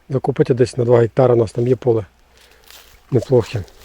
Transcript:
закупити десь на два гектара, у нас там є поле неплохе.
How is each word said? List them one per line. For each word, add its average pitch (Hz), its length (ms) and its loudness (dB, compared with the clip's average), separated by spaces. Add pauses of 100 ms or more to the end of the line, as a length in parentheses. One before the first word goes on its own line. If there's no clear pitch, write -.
закупити 139 440 -2
десь 120 240 -2
на 120 80 -2
два 120 140 4
гектара, 123 340 2
у 117 40 2
нас 113 140 0
там 120 160 -4
є 127 80 2
поле 110 300 -2 (1040)
неплохе. 117 520 0 (220)